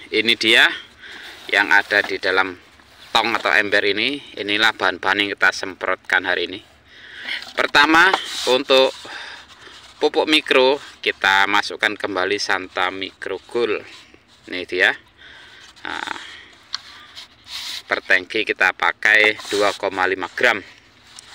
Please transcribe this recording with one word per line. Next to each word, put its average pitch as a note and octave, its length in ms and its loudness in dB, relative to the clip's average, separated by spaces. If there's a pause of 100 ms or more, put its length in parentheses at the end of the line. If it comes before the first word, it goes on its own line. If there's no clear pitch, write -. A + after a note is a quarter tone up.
(120)
ini A2 240 2
dia A#2 320 4 (800)
yang G2+ 220 2
ada G2+ 320 4
di G2 160 -6
dalam F#2 400 -2 (560)
tong A#2 240 2
atau G2+ 160 0
ember G2+ 320 2
ini. A2 320 -2 (240)
Inilah G#2+ 320 0
bahan-bahan F#2+ 480 0
yang G2+ 160 -2
kita F#2 160 4
semprotkan F#2 720 -4
hari F2 240 -2
ini. F#2 100 -12 (920)
Pertama, D#3 560 4 (400)
untuk C3 400 4 (1120)
pupuk D3+ 240 0
mikro C#3 560 2 (240)
kita G2 400 2
masukkan G2+ 480 0
kembali G2 480 -2
Santa F#2 480 -4
Micro F#2+ 560 -10
Gold. G#2+ 400 -4 (640)
Ini F2+ 160 -8
dia. F#2 320 0 (880)
Nah, - 320 -8 (1700)
per G2 160 -4
tangki F#2+ 480 -2
kita F#2 240 2
pakai G#2+ 640 2 (160)
dua G2+ 240 0
koma F#2+ 320 -2
lima F#2 240 -4
gram. A#2+ 240 0 (760)